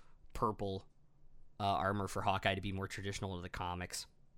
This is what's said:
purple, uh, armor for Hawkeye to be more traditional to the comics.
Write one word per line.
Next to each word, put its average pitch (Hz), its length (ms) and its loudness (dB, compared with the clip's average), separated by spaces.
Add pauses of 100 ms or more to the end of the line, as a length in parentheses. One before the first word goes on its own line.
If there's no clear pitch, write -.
(340)
purple, 101 520 0 (760)
uh, 104 40 -2
armor 98 460 4
for 98 140 -2
Hawkeye 95 320 4
to 92 60 -2
be 98 120 -2
more 95 140 -2
traditional 95 500 -4
to 87 40 -6
the 90 80 -8
comics. 90 560 -4 (320)